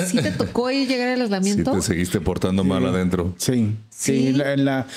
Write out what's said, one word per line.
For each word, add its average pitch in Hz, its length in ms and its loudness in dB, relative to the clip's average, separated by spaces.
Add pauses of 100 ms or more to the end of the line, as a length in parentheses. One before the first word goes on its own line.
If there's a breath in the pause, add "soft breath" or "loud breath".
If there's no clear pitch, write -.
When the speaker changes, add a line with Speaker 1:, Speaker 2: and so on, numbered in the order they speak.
Speaker 1:
¿Sí - 140 0
te 302 100 0
tocó - 360 -2
ahí 269 200 0
llegar 247 220 0
al 254 80 0
Speaker 2:
Sí, 247 60 0
Speaker 1:
aislamiento? 202 500 0
Speaker 2:
te 190 80 0
seguiste 90 400 0
portando 92 420 0
mal 92 200 2
Speaker 3:
Sí. 92 60 2
Speaker 2:
adentro. 90 480 0
Speaker 3:
Sí, 113 380 0 (140)
sí, 135 400 0
Speaker 1:
Sí. - 40 2
Speaker 3:
la, 139 220 0
la, 135 420 0